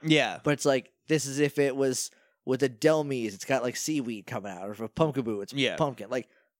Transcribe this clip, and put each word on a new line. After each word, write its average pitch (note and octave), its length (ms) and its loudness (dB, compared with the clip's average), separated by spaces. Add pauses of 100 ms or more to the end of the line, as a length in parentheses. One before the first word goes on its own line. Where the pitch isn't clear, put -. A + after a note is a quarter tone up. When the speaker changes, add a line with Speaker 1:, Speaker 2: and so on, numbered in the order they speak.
Speaker 1:
Yeah. C#3+ 400 2
Speaker 2:
but D3 100 2
it's - 120 -4
like, C3+ 260 2 (160)
this D#3 180 2
is C#3 140 -4
if C#3+ 180 2
it C#3 180 2
was C3+ 360 0 (340)
with B2+ 160 0
a C3+ 80 4
Delmise, C3+ 640 2
it's G2 120 -14
got, B2+ 180 0
like, B2 140 -4
seaweed A#2+ 500 -4
coming G2+ 240 -8
out, F#2 160 -10
or G#2+ 60 -8
if G#2 80 -12
a A2+ 80 -6
Pumpkaboo, B2 520 0
it's G2+ 120 -10
Speaker 1:
Yeah. B2+ 240 0
Speaker 2:
pumpkin. A#2 340 -2
Like, B2+ 160 -4 (320)